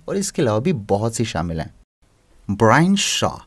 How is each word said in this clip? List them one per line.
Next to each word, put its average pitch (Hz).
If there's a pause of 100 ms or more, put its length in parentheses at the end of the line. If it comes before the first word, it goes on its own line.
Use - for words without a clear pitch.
और 180
इसके 196
अलावा 107
भी 185
बहुत 104
सी 117
शामिल 82
हैं। - (760)
ब्रायन 117
शॉ। - (180)